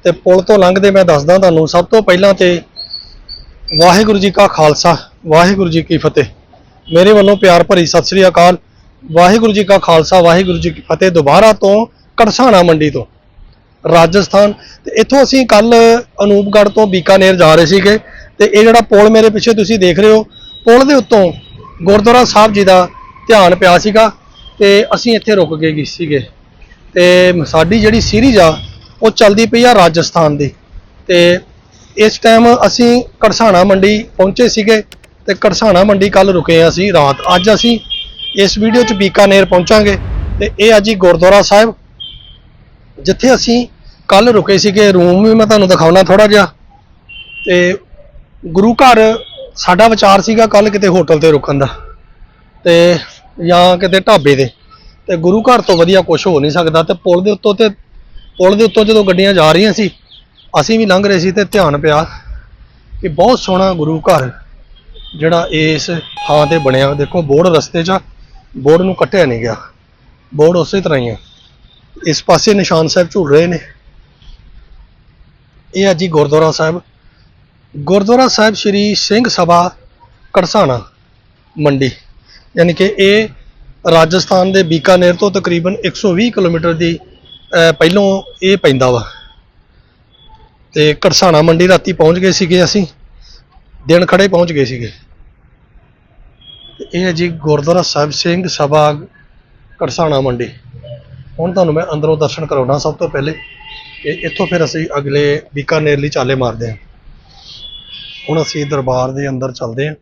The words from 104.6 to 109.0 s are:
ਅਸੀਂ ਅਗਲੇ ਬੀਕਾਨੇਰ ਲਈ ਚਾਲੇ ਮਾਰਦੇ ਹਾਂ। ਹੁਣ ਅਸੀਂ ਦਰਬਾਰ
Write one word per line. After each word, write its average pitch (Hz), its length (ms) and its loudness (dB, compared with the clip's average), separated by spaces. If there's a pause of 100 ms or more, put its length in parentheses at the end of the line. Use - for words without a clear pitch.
ਅਸੀਂ 160 220 -8 (120)
ਅਗਲੇ 143 440 -4 (120)
ਬੀਕਾਨੇਰ 147 440 -4
ਲਈ 143 100 -6
ਚਾਲੇ 135 260 -4
ਮਾਰਦੇ 117 340 -8
ਹਾਂ। 107 80 -14 (1500)
ਹੁਣ 156 120 -4
ਅਸੀਂ 147 240 -8
ਦਰਬਾਰ 131 460 -6